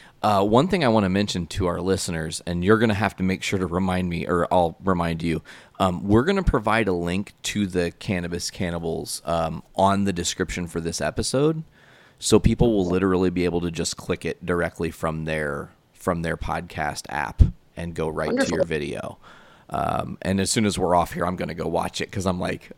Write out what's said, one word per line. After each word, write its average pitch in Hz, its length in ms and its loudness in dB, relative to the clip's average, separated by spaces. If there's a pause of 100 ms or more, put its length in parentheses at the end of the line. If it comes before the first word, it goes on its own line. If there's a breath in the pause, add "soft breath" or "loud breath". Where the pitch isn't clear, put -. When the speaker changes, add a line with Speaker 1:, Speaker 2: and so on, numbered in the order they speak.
(220 soft breath)
Speaker 1:
Uh, 104 220 4
one 120 240 4
thing 185 160 2
I 123 40 6
wanna 110 200 4
mention 95 400 0
to 92 180 -2
our 87 140 -2
listeners, 87 680 -2
and 87 180 -2
you're 107 140 6
gonna 110 160 4
have 98 220 0
to 95 80 -2
make 92 180 0
sure - 160 -2
to 92 80 0
remind 92 420 0
me, 85 180 -4
or 85 260 2
I'll 87 320 2
remind 85 380 0
you, 80 200 -2 (380 loud breath)
um, 92 260 0
we're 110 180 6
gonna 196 200 0
provide 110 420 2
a 95 60 0
link 87 420 -2 (100)
to 104 220 -2
the 87 260 -2
Cannabis 87 580 -4
Cannibals, 82 760 -6
um, 82 380 -2 (120)
on 98 300 2
the 98 80 0
description 90 560 -4
for 85 120 -6
this 82 200 -6
episode. 143 640 0 (560 soft breath)
So - 180 4
people 113 340 4
will 98 140 4
literally 92 440 4
be 87 140 0
able 87 160 2
to 87 100 -2
just 82 260 -4
click - 280 -6
it 82 200 -6
directly 87 460 -2
from 80 340 -4
their, 78 460 -4 (220)
from 85 300 -4
their 82 140 -2
podcast 80 720 -6
app - 340 0 (340)
and 85 180 -8
go 80 140 -2
right 78 220 -2
to - 40 0
your 269 80 0
Speaker 2:
Wonderful. 82 240 0
Speaker 1:
video. 76 520 -6 (520 soft breath)
Um, - 520 -4
and 95 180 0
as 92 100 0
soon 113 140 2
as 98 140 2
we're 87 160 2
off 85 180 4
here, 87 140 -2
I'm 90 100 -2
gonna 85 180 -6
go 82 140 -4
watch 85 320 -4
it - 100 -4
'cause 92 160 -4
I'm 90 140 0
like, - 380 -6